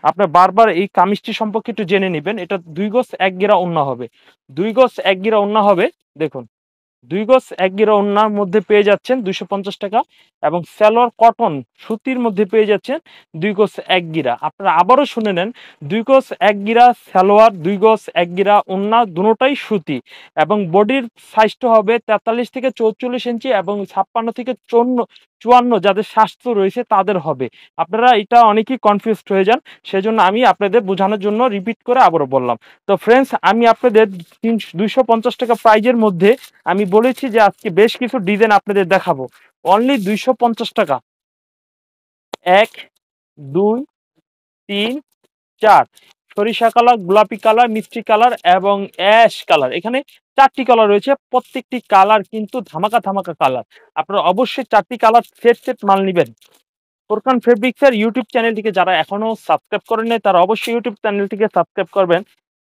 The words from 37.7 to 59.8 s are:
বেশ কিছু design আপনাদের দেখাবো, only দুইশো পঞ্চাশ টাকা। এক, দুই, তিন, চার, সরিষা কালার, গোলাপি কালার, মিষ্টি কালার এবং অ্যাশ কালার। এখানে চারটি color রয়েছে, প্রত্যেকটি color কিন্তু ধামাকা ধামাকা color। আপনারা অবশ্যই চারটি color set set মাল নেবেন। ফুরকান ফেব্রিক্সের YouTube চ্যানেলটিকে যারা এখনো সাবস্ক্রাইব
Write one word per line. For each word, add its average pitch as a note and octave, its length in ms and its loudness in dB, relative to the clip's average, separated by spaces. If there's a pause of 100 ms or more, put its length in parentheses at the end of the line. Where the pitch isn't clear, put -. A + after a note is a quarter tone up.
বেশ - 120 4 (100)
কিছু B3 140 -6 (120)
design G#3 320 2
আপনাদের G3 260 -2 (100)
দেখাবো, D#3+ 280 -2 (500)
only B3 220 2 (120)
দুইশো G#3+ 240 -2 (100)
পঞ্চাশ A#3 280 -2 (100)
টাকা। D3 160 0 (1700)
এক, A3+ 100 -2 (840)
দুই, G#3 220 0 (920)
তিন, G3+ 220 -4 (680)
চার, F#3+ 220 4 (500)
সরিষা A3+ 420 -2
কালার, A#3+ 220 4 (100)
গোলাপি G#3 380 0
কালার, A3+ 300 4
মিষ্টি A3 340 -8
কালার A#3 240 2 (240)
এবং G3 180 0 (240)
অ্যাশ G#3+ 340 4 (160)
কালার। D3+ 300 2
এখানে A#3+ 200 -6 (380)
চারটি C4+ 320 2
color A3+ 220 4
রয়েছে, G#3 200 0 (200)
প্রত্যেকটি B3+ 460 -6 (160)
color G3+ 280 4 (100)
কিন্তু A3 260 -10 (120)
ধামাকা G3+ 380 -2
ধামাকা G3 340 -6
color। C3 240 -2 (340)
আপনারা G3 220 -4 (100)
অবশ্যই A#3 400 -4
চারটি A3 320 0
color A#3 200 4 (180)
set A#3 240 2
set B3 220 -8
মাল G3 200 4
নেবেন। E3+ 220 0 (800)
ফুরকান B3 380 -2
ফেব্রিক্সের A#3+ 560 2
YouTube A3+ 320 -4
চ্যানেলটিকে A3+ 440 -2
যারা F#3 160 0 (100)
এখনো G#3 240 -6 (200)
সাবস্ক্রাইব E3+ 440 -4